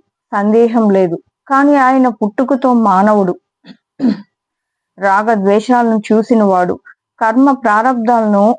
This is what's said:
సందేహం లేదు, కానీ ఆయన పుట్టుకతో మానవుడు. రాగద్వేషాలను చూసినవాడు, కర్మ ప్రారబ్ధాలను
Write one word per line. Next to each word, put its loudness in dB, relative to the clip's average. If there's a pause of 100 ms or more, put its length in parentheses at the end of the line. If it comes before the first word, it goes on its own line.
(360)
సందేహం 0
లేదు, 0 (280)
కానీ 2
ఆయన 2
పుట్టుకతో -2
మానవుడు. 0 (1600)
రాగద్వేషాలను 0 (120)
చూసినవాడు, 0 (400)
కర్మ 0
ప్రారబ్ధాలను 0